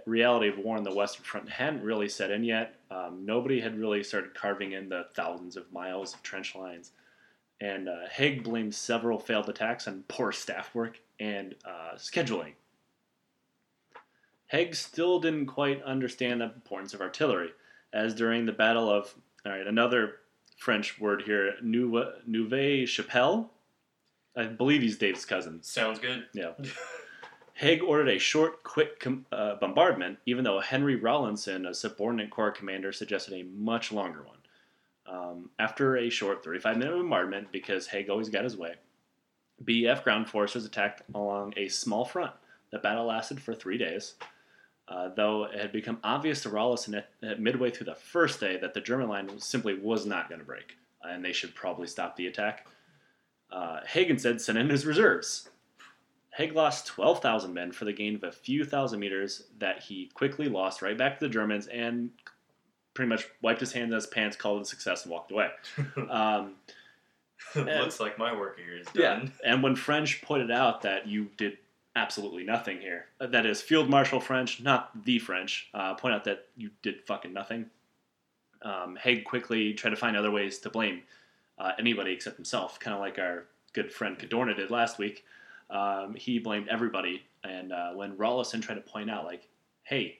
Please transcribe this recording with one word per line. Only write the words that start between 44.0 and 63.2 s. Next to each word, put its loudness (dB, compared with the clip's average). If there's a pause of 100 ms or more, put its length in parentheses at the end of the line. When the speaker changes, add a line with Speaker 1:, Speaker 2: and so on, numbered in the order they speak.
Speaker 1:
uh, -6
though 2
it -8
had -4
become -4
obvious 0
to -6
Rawlinson 0
at, -6 (120)
at -4
midway 4
through -6
the -8
first 2
day 0
that -4
the -2
German 0
line -4
simply -2
was 0
not -2
gonna -12
break, -14 (260)
and -6
they -2
should -4
probably -4
stop -6
the -4
attack. -4 (840)
Uh, -6
Haig 4
instead 4
sent 0
in 4
his 4
reserves. 4 (840)
Haig 0
lost 4
twelve 4
thousand 2
men -6
for -8
the -2
gain -2
of -8
a -4
few -2
thousand 0
meters -4 (100)
that -2
he -10
quickly 0
lost 0
right -2
back 2
to -2
the -2
Germans 0
and -4 (800)
pretty 0
much 2 (160)